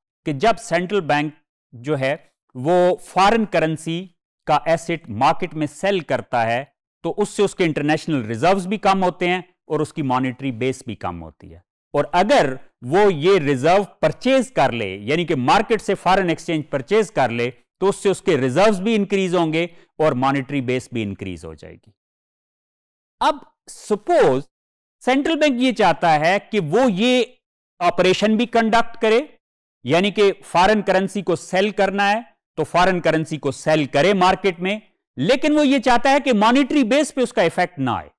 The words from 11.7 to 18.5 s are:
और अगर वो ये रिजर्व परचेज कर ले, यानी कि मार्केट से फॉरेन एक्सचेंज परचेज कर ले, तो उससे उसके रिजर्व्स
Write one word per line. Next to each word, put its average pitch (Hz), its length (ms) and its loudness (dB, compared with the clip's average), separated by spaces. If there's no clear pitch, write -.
और 143 200 -2
अगर 180 440 2
वो 190 260 4
ये 180 280 2
रिजर्व 147 480 2
परचेज 247 480 0
कर 135 220 0
ले, 104 240 -6
यानी 135 280 -4
कि 165 100 -4
मार्केट 190 460 0
से 202 140 -4
फॉरेन 185 360 0
एक्सचेंज 156 340 -4
परचेज 196 460 -2
कर 131 200 0
ले, 120 200 -4
तो - 380 -6
उससे 202 200 -2
उसके 180 280 0
रिजर्व्स 160 440 2